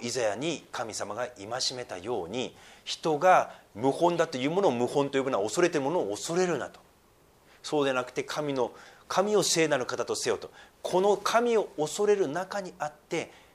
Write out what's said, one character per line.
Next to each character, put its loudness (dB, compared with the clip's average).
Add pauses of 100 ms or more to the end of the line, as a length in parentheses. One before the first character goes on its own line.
イ -4
ザ -2
ヤ 0
に -6
神 -8
様 -6
が -4 (120)
戒 -4
め -10
た -10
よ -4
う -10
に、 -6 (300)
人 -2
が 6 (200)
謀 2
反 -2
だ 4
と -10
い -2
う 2
も 2
の 4
を 4
謀 0
反 0
と -2
呼 2
ぶ 0
な、 0
恐 0
れ 4
て -2
い 2
る -2
も 0
の -2
を -4
恐 -4
れ 2
る -2
な -6
と。 -18 (840)
そ 0
う 4
で 2
な 0
く -10
て -4
神 -4
の、 0 (360)
神 2
を 4
聖 2
な 2
る -2
方 -4
と -2
せ -2
よ 2
と。 -12 (320)
こ 2
の 4
神 2
を 2 (140)
恐 -2
れ 6
る 0
中 -4
に -12
あ -4
っ -8
て、 -8 (220)